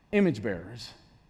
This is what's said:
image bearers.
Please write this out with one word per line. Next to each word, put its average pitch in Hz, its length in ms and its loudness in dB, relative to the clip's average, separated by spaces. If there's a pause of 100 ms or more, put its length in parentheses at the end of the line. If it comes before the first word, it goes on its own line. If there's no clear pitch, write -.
(120)
image 170 320 4
bearers. 101 500 -8 (360)